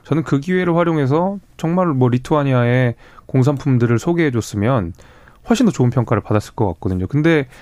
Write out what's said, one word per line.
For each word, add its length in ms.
저는 200
그 160
기회를 360
활용해서 640
정말 300
뭐 200
리투아니아의 840
공산품들을 720
소개해줬으면 960
훨씬 180
더 60
좋은 180
평가를 320
받았을 320
것 200
같거든요. 320
근데 420